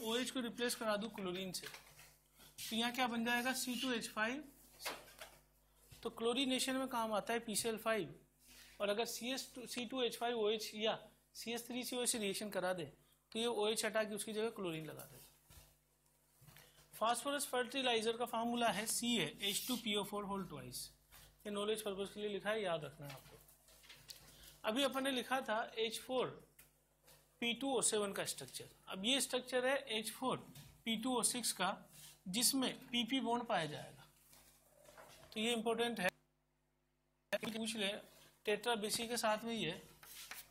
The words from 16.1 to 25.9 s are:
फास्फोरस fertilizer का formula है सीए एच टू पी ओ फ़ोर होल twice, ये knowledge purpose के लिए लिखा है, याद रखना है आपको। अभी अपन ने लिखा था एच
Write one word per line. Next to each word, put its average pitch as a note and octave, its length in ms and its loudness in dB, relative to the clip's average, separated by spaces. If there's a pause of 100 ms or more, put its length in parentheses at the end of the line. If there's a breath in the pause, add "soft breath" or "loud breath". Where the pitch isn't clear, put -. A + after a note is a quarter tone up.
फास्फोरस B3+ 520 2
fertilizer A#3+ 720 2
का A#3+ 100 0
formula A#3 440 2
है G3+ 180 0
सीए A#3 360 2 (180)
एच G3+ 260 0
टू B3 80 2
पी G#3 200 0
ओ G3+ 80 4
फ़ोर G3+ 200 -2
होल G3 220 -2
twice, B2+ 440 -8 (560 loud breath)
ये G#3 60 -2
knowledge G#3 300 2
purpose G3 320 -2
के G#3 60 -8
लिए G#3 100 -2
लिखा G3+ 200 0
है, A3 120 2
याद E3 220 0
रखना C#3+ 220 -10
है C#3 60 -8
आपको। - 260 -16 (1300 loud breath)
अभी A3+ 180 2
अपन C4 220 2
ने C#4 80 2
लिखा B3+ 300 0
था A3 160 0 (200)
एच A3+ 220 0